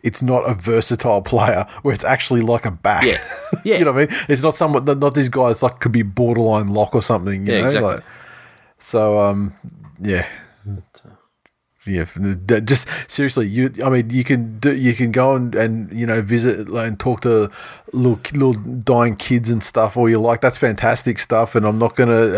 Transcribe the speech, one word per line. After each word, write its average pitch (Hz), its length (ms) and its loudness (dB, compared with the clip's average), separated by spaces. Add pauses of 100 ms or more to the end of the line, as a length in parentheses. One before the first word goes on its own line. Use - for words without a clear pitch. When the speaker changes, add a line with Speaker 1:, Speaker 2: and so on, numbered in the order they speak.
Speaker 1:
it's 117 220 -2
not 123 160 2 (100)
a 113 60 0
versatile 113 640 0
player, 107 460 0 (160)
where 139 100 0
it's - 100 -6
actually, 131 380 0
like, 117 240 0
a 101 60 -2
back. 104 320 0
Speaker 2:
Yeah. 113 200 2
Speaker 1:
<laughs> - 400 -8
Speaker 2:
Yeah. 214 140 2
Speaker 1:
You 175 80 4
know 139 80 2
what 139 100 2
I - 40 4
mean? - 100 -6 (100)
It's 131 140 0
not 156 140 0
someone, 147 300 0
not, 139 120 2
not 143 160 0
these 135 160 0
guys, 123 320 0
like, - 180 0
could 123 120 0
be 113 100 2
borderline 110 680 0
lock 104 260 0
or 110 80 2
something. 98 420 -2
You 113 80 0
Speaker 2:
Yeah, 101 80 2
Speaker 1:
know? - 60 0
Speaker 2:
exactly. 104 260 0
Speaker 1:
Like, - 100 -10 (760)
so, 107 400 0
um, 101 340 0 (480)
yeah. 92 260 -2 (380)
Speaker 2:
But, 98 400 -12
uh, - 40 -20 (760)
Speaker 1:
Yeah, 92 140 -2
f-, - 160 -8 (300)
d-, 110 140 2
just 120 260 0 (200)
seriously, 135 400 -2
you, 123 240 0 (140)
I 135 40 2
mean, 120 200 2
you 123 140 0
can 117 360 -2
do, 143 160 2
you 127 200 2
can 117 160 0
go 131 240 2
and, 123 180 -2
and, 113 400 -2
you 117 140 -4
know, 113 140 0
visit, 110 460 0
like, 113 200 -4
and 107 120 -6
talk 123 220 -2
to 110 300 2 (420)
little 123 240 2
ki-, - 220 -8
little 131 160 4
dying 117 600 0
kids 117 360 -2
and 110 120 -2
stuff 110 320 0
all 120 140 4
you 113 100 4
like. 117 220 0
That's 123 160 2
fantastic 117 640 0
stuff, 113 360 0
and 107 100 2
I'm 107 120 0
not 117 180 0
gonna, 113 420 4